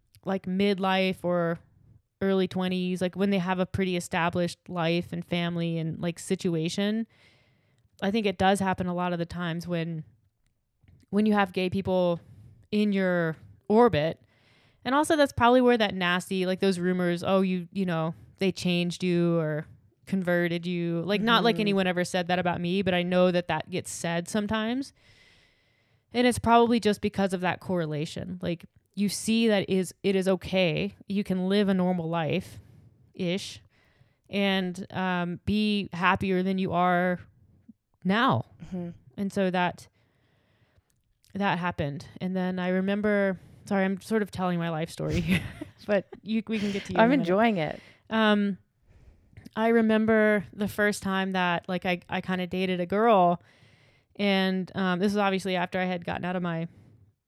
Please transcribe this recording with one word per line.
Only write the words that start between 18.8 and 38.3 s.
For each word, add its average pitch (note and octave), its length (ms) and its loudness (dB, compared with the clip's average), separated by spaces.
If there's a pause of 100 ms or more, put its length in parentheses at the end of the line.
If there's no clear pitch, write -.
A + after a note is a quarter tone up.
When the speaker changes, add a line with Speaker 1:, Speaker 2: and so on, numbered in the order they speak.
Speaker 1:
you E3+ 340 2
or D#3 280 -4 (400)
converted F3 600 -2
you." E3+ 380 -2
Like, F#3+ 160 0
not A3 240 4
like A#3 120 4
Speaker 2:
Mm-hmm. A#3+ 40 -2
Speaker 1:
anyone G3 260 2
ever F3+ 200 0
said F3+ 220 -2
that F3+ 100 0
about F3 200 -2
me, F3 220 -2
but F#3 140 0
I F3 80 2
know F3+ 280 4
that F3 180 0
that D#3 200 -4
gets F3+ 220 -6
said E3+ 400 -4
sometimes. A3 640 -4 (1200)
And B3 120 4
it's A#3+ 120 2
probably A#3 420 6
just G#3 220 0
because G3 320 -2
of F3+ 80 -4
that F3 180 -2
correlation. E3+ 800 -6
Like, F3 240 -6 (300)
you G3+ 160 -2
see A3+ 380 0
that G3+ 200 2
is, F#3 240 0 (100)
it G3 140 2
is F#3 100 0
okay. F#3 680 0 (120)
You G3+ 160 -2
can F#3 280 -2
live G3+ 180 2
a G3 60 2
normal F3+ 340 0
life-ish - 1500 -6 (680)
and, F#3+ 600 -2
um, F3+ 540 -4
be G#3 480 0
happier F#3 500 2
than F#3+ 140 0
you F#3 160 -2
are F3+ 480 2 (840)
now. G3 420 2 (180)